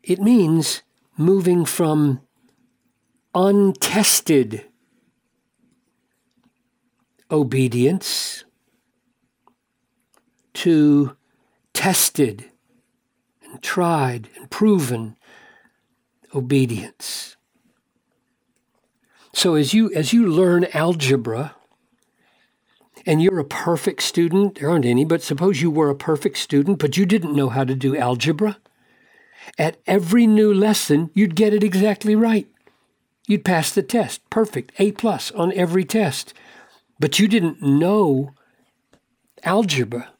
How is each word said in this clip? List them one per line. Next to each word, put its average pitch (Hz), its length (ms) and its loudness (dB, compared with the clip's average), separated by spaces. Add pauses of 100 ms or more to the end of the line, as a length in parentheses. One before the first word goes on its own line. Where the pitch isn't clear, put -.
It 180 160 -2
means 180 640 2 (340)
moving 175 480 2
from 151 560 0 (1120)
untested 185 1300 0 (2750)
obedience 131 1120 -2 (2000)
to 147 600 2 (580)
tested - 720 -2 (960)
and - 180 -20
tried 139 760 -2
and - 140 -20
proven 123 680 -2 (1160)
obedience. 127 1040 -4 (1900)
So 175 220 0
as 151 200 0
you, 214 200 2
as 147 180 -2
you 233 160 4
learn 175 460 2
algebra, 139 800 -2 (1500)
and 160 160 2
you're 185 180 2
a 139 60 -4
perfect - 560 -4
student, 185 540 0
there 143 140 -4
aren't 160 160 0
any, 123 200 2
but 165 160 -2
suppose 160 400 -2
you 170 80 0
were 151 200 0
a 139 60 -2
perfect 143 420 -4
student, 147 420 0
but 147 180 -2
you 196 80 2
didn't 170 300 0
know 139 140 2
how 131 140 -2
to 131 120 -2
do 135 200 -2
algebra. 147 640 -2 (1000)
At 160 280 -2
every 196 400 2
new 214 280 4
lesson, 190 600 0
you'd 190 220 0
get 208 180 2
it 208 100 2
exactly 208 520 0
right. 220 320 2 (800)
You'd 202 180 0
pass 170 260 0
the 196 120 0
test, - 460 -4
perfect, 214 500 -4
A 202 120 2
plus 208 400 -4
on 185 220 -2
every 180 320 0
test. - 480 -4 (640)
But 143 200 -2
you 208 80 4
didn't 180 340 0
know 147 720 2 (1080)
algebra. 143 680 -2 (100)